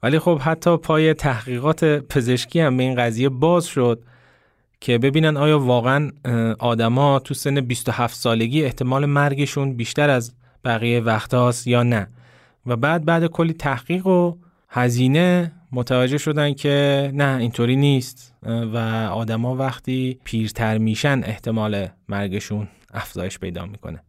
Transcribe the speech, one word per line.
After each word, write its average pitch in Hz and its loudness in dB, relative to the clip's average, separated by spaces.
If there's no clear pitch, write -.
ولی 139 2
خب 165 2
حتی 160 2
پای 156 2
تحقیقات 131 -2
پزشکی 131 0
هم 139 2
به 127 2
این 127 0
قضیه 120 0
باز 165 2
شد 120 0
که 120 0
ببینن 147 2
آیا 151 4
واقعاً، 131 2
اه، 113 0
آدما 120 2
تو 135 -8
سن 139 -2
بیست 123 -4
و - -2
هفت 120 -2
سالگی 117 0
احتمال 131 -2
مرگشون 143 0
بیشتر 123 0
از 123 0
بقیهٔ 117 0
وقتاست 120 0
یا 120 4
نه. 117 0
و 120 -2
بعد، 151 0
بعد 165 2
کلی 165 0
تحقیق 165 -4
و 175 2
هزینه 143 2
متوجه 127 0
شدن 147 0
که 139 2
نه، 139 2
اینطوری 120 0
نیست، 139 0
اه، 117 -4
و 113 -4
آدما 113 -4
وقتی 127 -4
پیرتر 110 -2
می‌شن 110 0
احتمال 107 -4
مرگشون 101 -6
افزایش - -10
پیدا 87 -10
می‌کنه. 98 -14